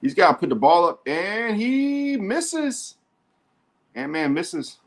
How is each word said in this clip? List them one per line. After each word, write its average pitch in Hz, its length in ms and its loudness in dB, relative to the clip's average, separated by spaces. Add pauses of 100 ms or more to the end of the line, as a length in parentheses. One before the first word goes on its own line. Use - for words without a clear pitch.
He's 135 120 -2
gotta - 240 6
put 151 120 -4
the 131 60 0
ball 165 320 6
up, - 200 -4
and 208 500 -4
he 277 600 -2
misses. 285 800 -4 (960)
Ant-Man 147 380 -2
misses. 160 540 -6